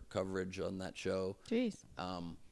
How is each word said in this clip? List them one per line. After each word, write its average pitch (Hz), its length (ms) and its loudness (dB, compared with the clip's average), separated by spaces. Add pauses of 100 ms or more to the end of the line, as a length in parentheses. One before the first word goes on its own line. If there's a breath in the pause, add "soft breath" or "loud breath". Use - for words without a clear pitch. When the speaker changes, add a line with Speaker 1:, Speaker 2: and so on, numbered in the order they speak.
Speaker 1:
coverage 95 500 2
on 95 200 0
that 92 180 -4
show. 95 400 2 (120)
Speaker 2:
Jeez. 233 260 4 (220)
Speaker 1:
Um, 87 400 -2 (140)